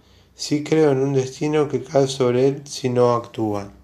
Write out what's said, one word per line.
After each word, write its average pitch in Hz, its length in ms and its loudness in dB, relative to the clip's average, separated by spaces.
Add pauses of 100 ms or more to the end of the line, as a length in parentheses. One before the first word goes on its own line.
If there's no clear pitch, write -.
(340)
sí 147 300 -4
creo 156 280 4
en 131 100 0
un 139 120 0
destino 147 540 0
que 127 160 -4
cae 139 240 2
sobre 127 400 2
él 139 180 -2
si - 240 -6
no 123 240 4
actúa. 104 580 -6 (120)